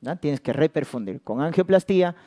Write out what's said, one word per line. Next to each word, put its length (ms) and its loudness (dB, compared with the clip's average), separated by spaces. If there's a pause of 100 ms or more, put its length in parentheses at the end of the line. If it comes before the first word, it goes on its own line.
¿ya? 160 -6
Tienes 240 -2
que 100 -2
reperfundir 720 -2
con 200 -4
angioplastía 840 2